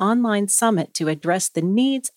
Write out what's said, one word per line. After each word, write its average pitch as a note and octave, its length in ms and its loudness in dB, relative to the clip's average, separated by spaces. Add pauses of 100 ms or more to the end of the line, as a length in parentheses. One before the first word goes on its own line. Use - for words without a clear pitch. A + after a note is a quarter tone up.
online G#3 480 0
summit G#3+ 460 0
to D#3 140 -2
address E3 400 -2
the E3 140 -4
needs B3+ 540 0